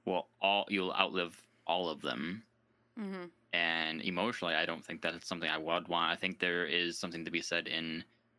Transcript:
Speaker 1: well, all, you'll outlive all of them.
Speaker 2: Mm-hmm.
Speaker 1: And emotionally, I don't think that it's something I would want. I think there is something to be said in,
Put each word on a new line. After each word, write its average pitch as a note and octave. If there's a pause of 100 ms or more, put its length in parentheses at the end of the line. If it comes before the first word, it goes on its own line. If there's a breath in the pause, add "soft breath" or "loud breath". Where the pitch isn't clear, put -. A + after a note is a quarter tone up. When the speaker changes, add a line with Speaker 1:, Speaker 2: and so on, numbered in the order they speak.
Speaker 1:
well, F#2 (120)
all, G2
you'll F#2+
outlive F2+ (260)
all E2+
of C#2+
them. D2 (560)
Speaker 2:
Mm-hmm. F#3+ (280)
Speaker 1:
And E2
emotionally, F2+
I D#2+
don't E2
think -
that E2
it's -
something E2
I D#2
would D#2+
want. E2+
I F2
think F#2
there F2
is E2+
something E2+
to D#2+
be E2
said E2+
in, E2 (360)